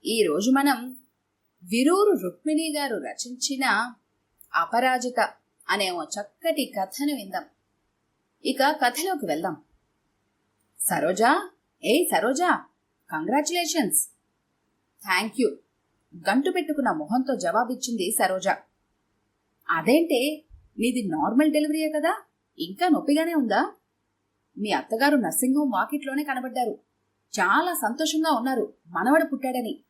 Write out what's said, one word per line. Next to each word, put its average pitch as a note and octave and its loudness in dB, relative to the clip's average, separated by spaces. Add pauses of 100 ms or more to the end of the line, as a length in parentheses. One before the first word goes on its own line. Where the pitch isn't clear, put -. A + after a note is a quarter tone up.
ఈరోజు G3+ 2
మనం C4 2 (640)
విరూరు D4 4
రుక్మిణి D4+ -2
గారు C4+ -2
రచించిన B3 -4 (640)
అపరాజిత A#3+ 0 (400)
అనే F#3+ 0
ఓ F3 -6
చక్కటి D4 -4
కథను C#4 -4
విందాం. F#3+ -8 (1000)
ఇక C4 0
కథలోకి D4 0
వెళ్దాం. F3 -4 (1200)
"సరోజా, F#3+ 2 (340)
ఏయ్ C4+ 4
సరోజా, C4 0 (480)
కంగ్రాచ్యులేషన్స్." D4 -2 (920)
"Thank G3+ -2 (120)
you." - 0 (760)
గంటు C#4+ 4
పెట్టుకున్న D4 -2
మొహంతో G#3+ -2
జవాబిచ్చింది A3 -2
సరోజ. F#3+ 0 (1200)
"అదేంటే, C4+ 2 (340)
నీది A#3 0
నార్మల్ A3 2
డెలివరీయే D4+ 0
కదా, D#4+ -2 (360)
ఇంకా G3 -2
నొప్పిగానే D#4+ 2
ఉందా?" A#3+ 0 (840)
"మీ G#3 -4
అత్తగారు A3+ 2
నర్సింగ్ B3+ 0
హోమ్ D4 2
వాకిట్లోనే C4+ -2
కనబడ్డారు. B3+ -4 (480)
చాలా B3 2
సంతోషంగా D#4 0
ఉన్నారు A#3+ -2 (120)
మనవడు A#3+ 4
పుట్టాడని. B3+ -4